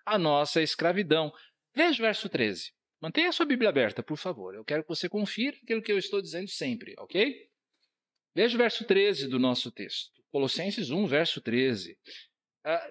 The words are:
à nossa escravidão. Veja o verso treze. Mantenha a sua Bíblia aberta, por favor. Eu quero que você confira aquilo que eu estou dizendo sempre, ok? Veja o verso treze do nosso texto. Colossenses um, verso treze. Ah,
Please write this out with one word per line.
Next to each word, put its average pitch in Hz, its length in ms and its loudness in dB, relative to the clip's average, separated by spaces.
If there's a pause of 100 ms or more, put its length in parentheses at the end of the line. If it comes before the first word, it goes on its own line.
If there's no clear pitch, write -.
à 208 120 2
nossa 151 440 2
escravidão. 160 680 0 (440)
Veja 285 280 2
o 226 40 2
verso 208 220 -2
treze. 107 440 -2 (300)
Mantenha 311 260 0
a 339 40 0
sua 330 140 0
Bíblia 247 220 2
aberta, 123 340 6
por 151 140 -6
favor. 104 380 -8
Eu 110 100 -14
quero 151 180 0
que - 60 -12
você 175 200 -4
confira 208 540 -2
aquilo 226 200 -2
que 220 100 -2
eu 196 60 4
estou 196 240 -2
dizendo 175 260 -8
sempre, 120 500 -6
ok? 202 500 -2 (880)
Veja 233 200 2
o 233 40 2
verso 226 260 2
treze 190 440 2
do 123 100 0
nosso 123 320 2
texto. - 500 -10 (100)
Colossenses 156 600 -2
um, 190 160 0
verso 151 340 0
treze. 117 580 -2 (640)
Ah, 165 260 -4